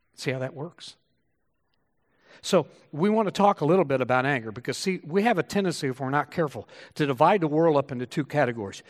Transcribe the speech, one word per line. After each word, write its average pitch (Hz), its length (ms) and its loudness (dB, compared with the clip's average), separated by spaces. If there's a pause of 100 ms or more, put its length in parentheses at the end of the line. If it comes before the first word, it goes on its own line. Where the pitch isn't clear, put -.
(160)
See - 160 -6
how 131 80 -6
that 131 160 -8
works? - 400 -14 (1500)
So - 260 2 (260)
we 170 160 0
want 214 180 2
to 170 60 -6
talk 202 260 4
a 151 60 -2
little 175 180 4
bit 135 160 0
about 127 260 2
anger 123 280 -2
because, 117 240 -8
see, 185 260 -4
we 185 200 -2
have 226 140 2
a 156 60 -2
tendency, 180 460 -2
if 123 100 -6
we're 131 100 -4
not 143 220 -2
careful, 139 380 -4 (260)
to 151 100 0
divide 156 360 4
the 156 80 0
world 156 260 4
up 139 160 0
into 123 140 -6
two 147 180 -4
categories. 120 680 -2